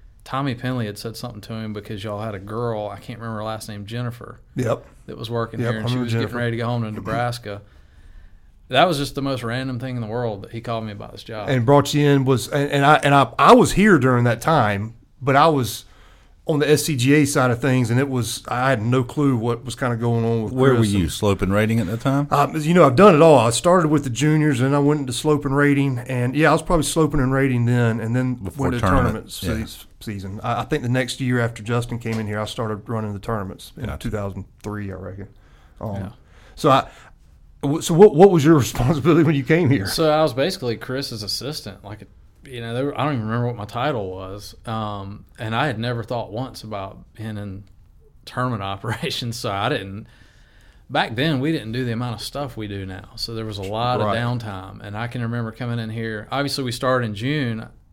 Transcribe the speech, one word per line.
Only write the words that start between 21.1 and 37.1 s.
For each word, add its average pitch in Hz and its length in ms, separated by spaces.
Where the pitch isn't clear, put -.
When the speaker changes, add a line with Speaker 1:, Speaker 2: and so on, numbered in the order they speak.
Speaker 3:
Slope 98 300
and 95 120
Rating 110 260
at 101 80
that 113 140
time? 143 280
Speaker 2:
Um, 143 280
you 156 160
know, 175 120
I've 131 120
done 190 180
it 147 60
all. 160 180
I 113 120
started 175 360
with 147 160
the 139 60
juniors, 151 500
and 135 160
I 143 40
went 147 200
into 127 140
Slope 147 320
and 135 100
Rating, 139 440
and, 123 360
yeah, 151 140
I 143 40
was 160 80
probably 160 220
Slope 156 300
and 131 180
Rating 135 340
then, 120 360
and 110 120
then 127 220
Speaker 3:
Before 131 340
Speaker 2:
went 123 120
to - 40
Speaker 3:
tournament, 110 440
Speaker 2:
tournament - 400
Speaker 3:
yeah. - 80
Speaker 2:
se-, - 80
season. 101 420
I, 120 180
I - 40
think 127 180
the 120 60
next 127 320
year 123 180
after 117 240
Justin 117 360
came 113 200
in 110 80
here, 104 120
I 107 60
started 107 440
running 110 240
the 101 60
tournaments 101 580
in 151 80
Speaker 3:
Gotcha. 95 120
Speaker 2:
two - 0
thousand 98 340
three, 104 300
I 92 40
reckon. 95 340
Um, 104 140
Speaker 1:
Yeah. 98 140
Speaker 2:
so 156 160
I, 131 160